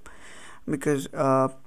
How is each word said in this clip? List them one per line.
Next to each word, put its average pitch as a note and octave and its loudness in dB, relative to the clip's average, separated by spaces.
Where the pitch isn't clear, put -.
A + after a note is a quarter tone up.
because, C#3 0
uh, C3+ 6